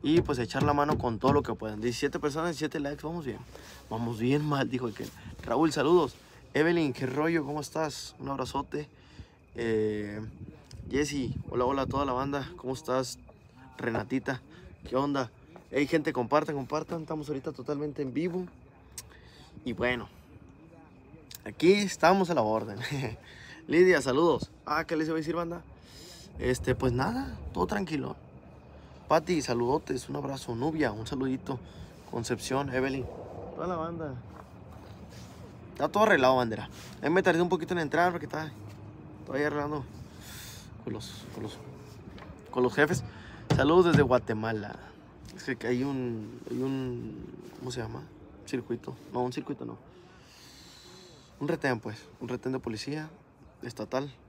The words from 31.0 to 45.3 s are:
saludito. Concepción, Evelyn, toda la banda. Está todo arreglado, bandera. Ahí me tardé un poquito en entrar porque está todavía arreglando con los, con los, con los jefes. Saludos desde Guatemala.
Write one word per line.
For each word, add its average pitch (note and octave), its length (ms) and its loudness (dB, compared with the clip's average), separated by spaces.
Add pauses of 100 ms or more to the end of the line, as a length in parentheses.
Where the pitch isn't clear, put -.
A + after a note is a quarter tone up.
saludito. C3 540 -2 (500)
Concepción, B2+ 640 -2
Evelyn, C3 320 0 (480)
toda E3 140 -4
la F3+ 80 -2
banda. D#3+ 400 -6 (1600)
Está D3+ 140 2
todo G#3+ 140 6
arreglado, C3+ 320 8
bandera. A2 340 0 (320)
Ahí C#3+ 80 2
me F#3 120 6
tardé F3 200 6
un F3 80 2
poquito E3+ 240 0
en F3 60 2
entrar D#3+ 300 4
porque E3+ 140 -6
está D3+ 260 -6 (760)
todavía C#3+ 220 0
arreglando D3 360 -2 (1000)
con A#2 120 -6
los, - 180 -10 (220)
con - 80 -8
los, - 160 -10 (920)
con B2 120 2
los B2 120 4
jefes. D3+ 300 4 (500)
Saludos E3 380 8
desde D#3 80 8
Guatemala. A2 720 2 (640)